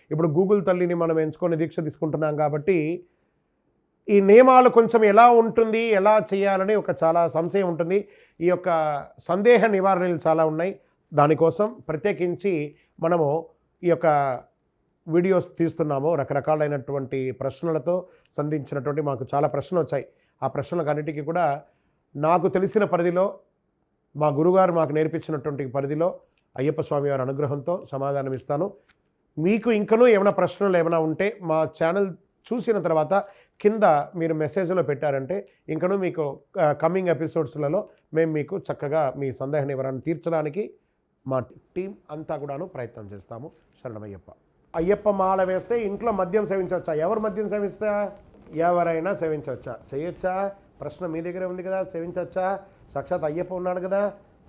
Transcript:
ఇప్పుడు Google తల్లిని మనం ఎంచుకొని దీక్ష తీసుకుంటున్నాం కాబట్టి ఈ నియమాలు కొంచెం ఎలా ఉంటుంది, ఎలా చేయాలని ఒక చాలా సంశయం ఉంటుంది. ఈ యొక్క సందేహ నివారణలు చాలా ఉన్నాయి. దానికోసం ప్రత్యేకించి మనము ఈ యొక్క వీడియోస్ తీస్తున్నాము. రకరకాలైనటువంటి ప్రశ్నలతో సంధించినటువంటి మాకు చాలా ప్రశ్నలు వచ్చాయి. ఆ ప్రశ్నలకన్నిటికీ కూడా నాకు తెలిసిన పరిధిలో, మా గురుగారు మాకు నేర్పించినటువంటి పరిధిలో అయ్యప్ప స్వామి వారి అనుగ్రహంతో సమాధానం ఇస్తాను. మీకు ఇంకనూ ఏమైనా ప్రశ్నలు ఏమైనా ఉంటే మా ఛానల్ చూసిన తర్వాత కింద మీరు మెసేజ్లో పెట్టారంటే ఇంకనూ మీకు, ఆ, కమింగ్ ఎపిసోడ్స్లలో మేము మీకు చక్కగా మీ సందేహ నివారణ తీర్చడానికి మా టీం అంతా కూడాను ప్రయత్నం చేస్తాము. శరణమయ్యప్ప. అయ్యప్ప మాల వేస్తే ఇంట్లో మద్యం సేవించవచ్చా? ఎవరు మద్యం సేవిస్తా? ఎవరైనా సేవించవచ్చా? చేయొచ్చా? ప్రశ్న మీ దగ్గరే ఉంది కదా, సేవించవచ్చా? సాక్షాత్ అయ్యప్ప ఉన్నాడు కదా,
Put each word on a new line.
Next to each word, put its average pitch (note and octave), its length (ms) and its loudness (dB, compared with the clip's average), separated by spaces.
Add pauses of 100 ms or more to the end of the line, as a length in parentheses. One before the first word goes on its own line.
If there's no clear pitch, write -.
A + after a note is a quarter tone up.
(120)
ఇప్పుడు D#3 160 0
Google F#3 360 2
తల్లిని F3+ 300 0
మనం E3 260 0
ఎంచుకొని D#3+ 360 -2
దీక్ష D#3+ 240 -4
తీసుకుంటున్నాం D3+ 580 -4
కాబట్టి D#3 680 -2 (1080)
ఈ G3+ 120 6
నియమాలు B3 480 10
కొంచెం A3+ 340 6
ఎలా G#3+ 260 8
ఉంటుంది, A3+ 480 4
ఎలా G#3+ 460 4 (100)
చేయాలని G3 420 2
ఒక G3 100 0 (180)
చాలా E3 240 2
సంశయం E3+ 400 0
ఉంటుంది. F3 400 -2 (340)
ఈ F3 80 2
యొక్క E3 560 0 (140)
సందేహ G#3 460 4
నివారణలు F#3 600 2
చాలా D#3+ 180 4
ఉన్నాయి. E3 340 -2 (340)
దానికోసం D#3+ 640 2 (120)
ప్రత్యేకించి E3+ 880 -4 (240)
మనము E3 460 0 (380)
ఈ E3+ 60 2
యొక్క D3 500 2 (680)
వీడియోస్ F3 400 2 (120)
తీస్తున్నాము. D#3 560 -2
రకరకాలైనటువంటి C#3 1160 -4
ప్రశ్నలతో D#3+ 760 -4 (300)
సంధించినటువంటి D3 640 -4
మాకు C#3 320 -4
చాలా D3 140 2
ప్రశ్నలు D3+ 360 -2
వచ్చాయి. C3+ 220 -6 (380)
ఆ C3+ 40 0
ప్రశ్నలకన్నిటికీ D3 760 -6
కూడా D#3 400 -2 (540)
నాకు E3 320 2
తెలిసిన F#3+ 360 0
పరిధిలో, F3 560 0 (760)
మా D3 120 0
గురుగారు F3+ 440 4
మాకు D#3+ 200 0
నేర్పించినటువంటి D3+ 760 -4
పరిధిలో C#3 520 -2 (380)
అయ్యప్ప D3+ 240 -2
స్వామి C#3+ 280 -2
వారి C3+ 120 -2
అనుగ్రహంతో C#3+ 680 -4
సమాధానం C3+ 420 -4
ఇస్తాను. D3 380 -4 (680)
మీకు G#3 320 0
ఇంకనూ A3 360 4
ఏమైనా G3+ 240 6
ప్రశ్నలు F#3 460 0
ఏమైనా E3 220 2
ఉంటే D#3+ 420 -2
మా D#3+ 260 0 (160)
ఛానల్ F#3 280 0 (420)
చూసిన A3 280 -2
తర్వాత D#3+ 420 0 (380)
కింద G#3 220 2 (320)
మీరు E3 180 -2
మెసేజ్లో E3 500 -2
పెట్టారంటే C#3+ 640 -4 (220)
ఇంకనూ F3 280 -2
మీకు, D#3+ 420 -4 (220)
ఆ, D3+ 100 4
కమింగ్ E3+ 360 -2
ఎపిసోడ్స్లలో D#3 840 -2 (240)
మేము D#3+ 180 2
మీకు D3+ 260 -4
చక్కగా D3 600 -4
మీ C#3 140 -4
సందేహ C#3 320 -4
నివారణ C3+ 340 -4
తీర్చడానికి D#3+ 760 -6 (540)
మా C3 160 -2 (320)
టీం F#3 200 -8 (160)
అంతా D3+ 260 -10
కూడాను C#3+ 280 -10
ప్రయత్నం A#2+ 420 -14
చేస్తాము. A2+ 440 -18 (320)
శరణమయ్యప్ప. G#2 480 -16 (440)
అయ్యప్ప G3+ 340 0
మాల F#3+ 340 2
వేస్తే F#3 400 -2
ఇంట్లో G3+ 280 -4
మద్యం G3 340 -2
సేవించవచ్చా? F#3 480 -4
ఎవరు F3 260 -2
మద్యం G#3+ 300 -4
సేవిస్తా? G#3 640 -4 (420)
ఎవరైనా E3+ 600 0
సేవించవచ్చా? C#3+ 640 -8 (180)
చేయొచ్చా? F#3 560 -6 (300)
ప్రశ్న D3 240 -10
మీ E3 160 -6
దగ్గరే F3 240 -8
ఉంది F3+ 180 -8
కదా, F#3+ 200 -4
సేవించవచ్చా? F3+ 760 -6 (340)
సాక్షాత్ D3+ 300 -6
అయ్యప్ప F3 300 -4
ఉన్నాడు F3+ 260 -4
కదా, G3 340 -2 (360)